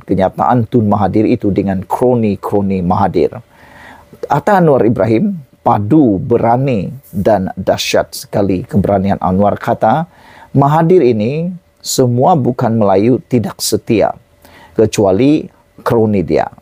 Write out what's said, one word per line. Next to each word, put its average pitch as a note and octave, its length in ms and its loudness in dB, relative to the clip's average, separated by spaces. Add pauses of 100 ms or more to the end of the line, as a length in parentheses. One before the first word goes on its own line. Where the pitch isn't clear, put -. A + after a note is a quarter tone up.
kenyataan F#2+ 640 0
Tun A#2+ 160 0
Mahathir G#2 400 0
itu G#2 240 -2
dengan F#2+ 320 -2
kroni-kroni G2+ 1040 -2
Mahathir. F#2 560 0 (840)
Kata F#3 380 0
Anwar C#3+ 240 4
Ibrahim, B2 560 0 (240)
padu, A2+ 560 2
berani A#2 720 0 (160)
dan F#2+ 480 0
dahsyat F#2 560 -4
sekali G2 540 -4
keberanian G2 500 0
Anwar. F#2+ 400 0
Kata, A#2+ 480 -2 (480)
"Mahathir D#3+ 480 2
ini B2+ 480 0 (340)
semua C3 540 0
bukan A#2+ 420 -2
Melayu G#2 480 2
tidak A2+ 320 -4
setia, - 540 -2 (640)
kecuali A2 720 0 (320)
kroni G#2+ 400 0
dia. C#2+ 260 -2 (140)